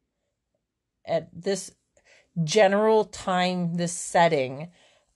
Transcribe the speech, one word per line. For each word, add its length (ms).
at 240
this 300
general 640
time, 680
this 180
setting, 760